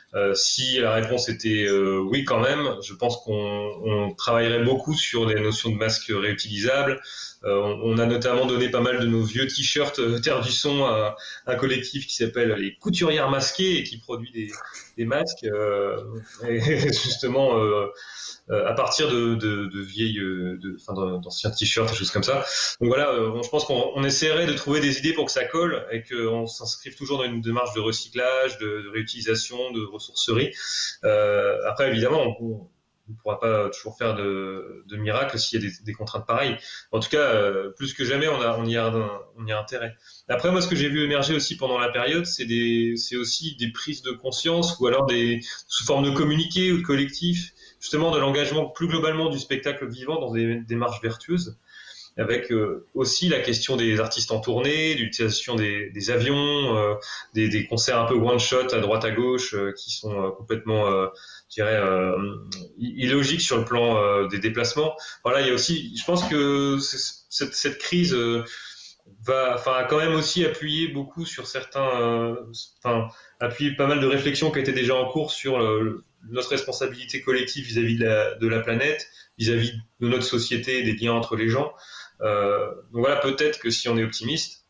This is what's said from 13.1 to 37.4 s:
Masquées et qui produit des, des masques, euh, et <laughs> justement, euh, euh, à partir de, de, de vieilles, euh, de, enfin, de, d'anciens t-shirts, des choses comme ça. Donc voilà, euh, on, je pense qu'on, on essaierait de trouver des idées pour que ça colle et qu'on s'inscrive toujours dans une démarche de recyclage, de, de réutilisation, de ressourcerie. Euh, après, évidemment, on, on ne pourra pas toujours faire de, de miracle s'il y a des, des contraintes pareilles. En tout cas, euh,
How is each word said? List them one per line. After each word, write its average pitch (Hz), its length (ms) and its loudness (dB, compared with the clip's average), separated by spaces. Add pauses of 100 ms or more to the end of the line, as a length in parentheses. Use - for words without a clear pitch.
Masquées 151 500 2
et - 40 -2
qui 113 140 -12
produit 117 340 -8
des, 110 180 -6 (480)
des 117 80 -2
masques, 147 380 -2
euh, 104 580 0 (460)
et 117 120 2
<laughs> 143 280 2
justement, 120 720 2
euh, 104 280 2 (600)
euh, 104 160 2
à 113 80 2
partir 123 380 0
de, 117 240 2
de, 104 300 0
de 98 160 -6
vieilles, 104 380 -2
euh, 92 400 -4
de, 95 200 -10
enfin, 95 200 -8
de, 92 220 -2
d'anciens - 300 -4
t-shirts, 113 380 0
des 113 60 -2
choses - 160 -4
comme 101 120 0
ça. 135 220 0 (340)
Donc 120 80 2
voilà, 139 220 4
euh, 113 260 2
on, 120 80 -4
je - 60 -8
pense 151 160 0
qu'on, 123 280 2
on 139 100 0
essaierait 156 440 2
de 147 60 0
trouver 143 260 0
des 139 180 2
idées 156 160 0
pour 151 120 2
que - 60 -2
ça - 120 0
colle 165 480 0
et 117 100 -4
qu'on 117 460 -2
s'inscrive - 480 -10
toujours 139 240 -2
dans 127 60 0
une 117 160 -4
démarche 117 340 0
de 110 60 0
recyclage, 123 760 0
de, 107 240 -4
de 101 80 -14
réutilisation, 113 840 -2
de 110 120 -4
ressourcerie. 110 680 -2 (520)
Euh, 104 540 4 (100)
après, 135 220 0
évidemment, 120 500 2
on, 110 300 -8 (400)
on - 20 -16
ne 113 100 -14
pourra 107 180 -4
pas 107 300 2
toujours - 280 -12
faire 113 180 0
de, 95 720 -6
de 104 80 -12
miracle 117 440 -2
s'il - 220 -2
y 104 40 -4
a 98 40 -4
des, 90 140 -10
des 107 100 -8
contraintes - 340 -8
pareilles. 117 300 0 (340)
En 113 80 0
tout - 100 -2
cas, 151 80 2
euh, 101 580 2